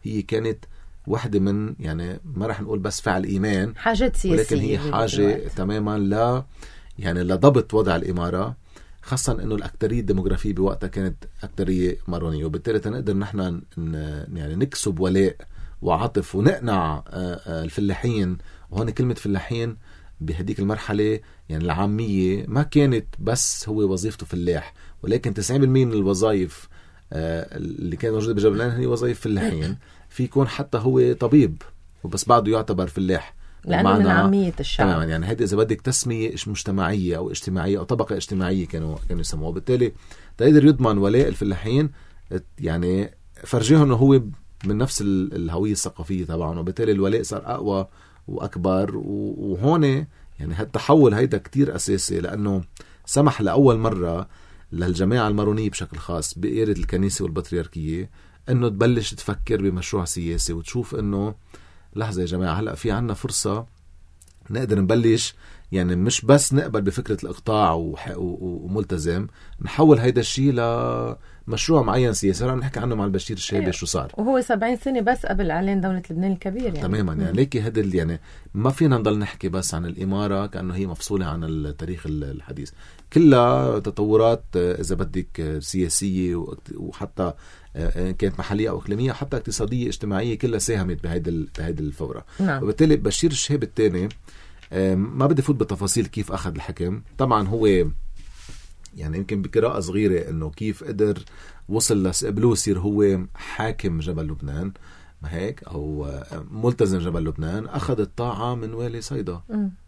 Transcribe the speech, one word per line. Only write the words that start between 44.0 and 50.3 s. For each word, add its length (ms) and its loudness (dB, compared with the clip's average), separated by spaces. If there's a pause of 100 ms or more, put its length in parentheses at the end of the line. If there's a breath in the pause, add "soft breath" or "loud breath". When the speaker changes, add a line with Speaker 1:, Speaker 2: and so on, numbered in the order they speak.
Speaker 1:
من 140 0
نفس 240 0
ال-، 320 0
الهوية 380 -2
الثقافية 520 -4
تبعهم، 340 -4
وبالتالي 340 0
الولاء 300 2
صار 240 -6
أقوى 400 -2 (420 soft breath)
وأكبر. 680 0
و-، 420 -6
وهون، 460 2
يعني، 680 -4